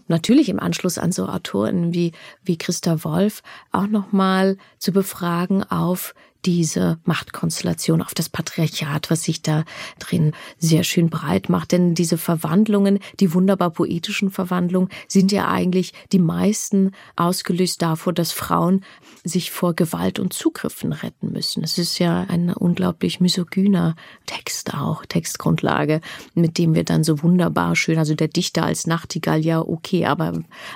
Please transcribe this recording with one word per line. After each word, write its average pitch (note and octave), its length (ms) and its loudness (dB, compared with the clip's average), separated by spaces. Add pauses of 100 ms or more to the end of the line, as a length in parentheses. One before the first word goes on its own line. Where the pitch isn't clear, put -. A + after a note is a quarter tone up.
natürlich G3+ 420 4
im - 100 -4
Anschluss F3 380 -2
an E3+ 140 0
so F#3 160 -4
Autoren F3+ 680 -2
wie, E3+ 180 0 (320)
wie E3+ 140 0
Christa E3 460 -2
Wolf F3+ 380 0 (300)
auch F#3+ 160 0
noch G#3 240 -2
mal F#3+ 460 2 (220)
zu - 120 -2
befragen F#3 720 0
auf F3 500 -2 (320)
diese F3 600 0
Machtkonstellation, - 960 -2
auf - 100 -10
das - 160 -4
Patriarchat, D#3 800 -4
was E3 140 0
sich - 180 -4
da D#3 220 0 (340)
drin D#3 340 0 (280)
sehr E3 240 4
schön E3 260 2
breit E3 400 -2
macht. F3+ 220 -2
Denn F3+ 240 4
diese E3 240 2
Verwandlungen, G3 800 2 (200)
die F#3 140 4
wunderbar F#3 380 4
poetischen E3+ 580 -2
Verwandlungen, F3+ 600 0 (180)
sind G3 240 4
ja G3 160 0
eigentlich F3+ 460 0 (180)
die G3 80 6
meisten F#3+ 720 2 (240)
ausgelöst F3 680 0
davor, E3 320 0
dass E3 180 -2
Frauen E3+ 540 2 (380)
sich F3 260 -2
vor F3 240 0
Gewalt F3 460 -2
und F#3 140 -2
Zugriffen - 600 -4
retten - 380 -8
müssen. - 320 -6
Es D#3+ 160 -4
ist E3+ 180 -4
ja F3 320 0
ein F3 240 0
unglaublich F3 680 0
misogyner F3+ 760 2 (320)
Text - 480 -8
auch, D#3 320 -4
Textgrundlage, D#3 920 0 (360)
mit E3 240 2
dem E3 160 4
wir E3 80 4
dann D#3+ 200 2
so D#3 200 2
wunderbar E3+ 520 4
schön, D#3+ 220 2
also D#3 160 2
der D#3 140 2
Dichter E3 380 -2
als E3 200 -2
Nachtigall, E3 580 -2
ja D#3+ 180 2
okay, E3 440 -2
aber D#3+ 280 0 (420)